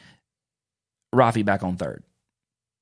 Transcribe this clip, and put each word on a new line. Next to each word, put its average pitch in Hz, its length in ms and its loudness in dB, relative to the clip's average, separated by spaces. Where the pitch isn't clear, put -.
Rafi 117 320 4
back 101 200 0
on 90 120 -4
third. 80 280 -10